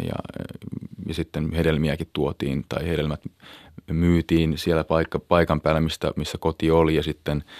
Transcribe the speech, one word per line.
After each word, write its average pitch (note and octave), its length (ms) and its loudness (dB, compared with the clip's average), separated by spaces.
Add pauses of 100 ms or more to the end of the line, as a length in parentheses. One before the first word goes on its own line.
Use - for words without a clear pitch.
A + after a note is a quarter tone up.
ja, G1+ 120 -6 (920)
ja D#2+ 60 -6
sitten D#2+ 380 -4
hedelmiäkin D#2 600 0
tuotiin C#2+ 560 -2
tai D#2+ 200 -4
hedelmät D#2 320 -2 (720)
myytiin E2 680 2
siellä D#2+ 260 0
paikka, D#2+ 340 0
paikan E2 420 2
päällä, D#2 200 2
mistä, D#2+ 360 -2
missä - 220 -6
koti D#2+ 320 0
oli, D#2+ 240 6
ja D2+ 80 2
sitten D2 420 -4 (160)